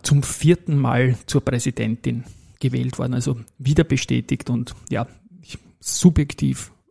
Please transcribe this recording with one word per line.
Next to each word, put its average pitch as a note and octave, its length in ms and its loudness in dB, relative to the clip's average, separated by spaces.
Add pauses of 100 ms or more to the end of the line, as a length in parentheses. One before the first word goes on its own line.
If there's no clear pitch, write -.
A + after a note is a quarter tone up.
zum C#3+ 220 4
vierten D#3+ 540 0
Mal B2+ 400 2 (100)
zur - 180 0
Präsidentin A#2 800 -4 (360)
gewählt B2+ 380 -2
worden. B2+ 160 -4
Also B2 260 -2 (200)
wieder C#3+ 240 4
bestätigt - 640 -2
und A#2+ 260 -4 (140)
ja, A2+ 180 -2 (340)
ich, - 160 -18 (220)
subjektiv, - 920 0 (200)